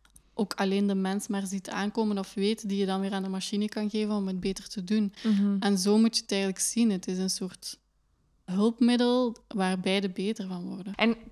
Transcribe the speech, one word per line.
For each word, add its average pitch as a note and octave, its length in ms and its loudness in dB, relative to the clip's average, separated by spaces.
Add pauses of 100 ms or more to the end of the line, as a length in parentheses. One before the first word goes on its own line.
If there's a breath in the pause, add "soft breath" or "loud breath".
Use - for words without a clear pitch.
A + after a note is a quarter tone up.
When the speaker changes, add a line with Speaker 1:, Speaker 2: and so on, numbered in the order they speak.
(340)
Speaker 1:
ook G3+ 200 -2
alleen G3 320 2
de G3 80 2
mens F#3+ 340 -2
maar G3 180 -2
ziet F#3+ 240 -6
aankomen G#3 480 -2
of F#3+ 160 -8
weet, G#3 340 -2
die G3 100 -2
je G3 80 2
dan F#3+ 140 0
weer G3 120 -2
aan G3 100 -2
de F#3+ 60 -4
machine G3+ 400 -2
kan G#3+ 220 -4
geven G#3+ 240 -2
om G3+ 120 -2
het F#3+ 140 -4
beter F#3+ 280 -6
te F#3 160 -8
doen. G#3 280 0 (120 loud breath)
Speaker 2:
Mhm. G3+ 360 4
Speaker 1:
En G3+ 180 2
zo G3+ 200 4
moet A3+ 180 4
je - 60 0
het - 100 -14
eigenlijk G3 300 0
zien. A3+ 280 2
Het F#3 160 -2
is F#3 120 -2
een F#3+ 120 0
soort - 480 -8 (680)
hulpmiddel A#3+ 920 2 (120)
waar F#3+ 320 0
beide G3 300 0
beter F#3+ 360 -4
van F3+ 220 -8
worden. G3 260 -10
Speaker 2:
En A3+ 220 2 (160)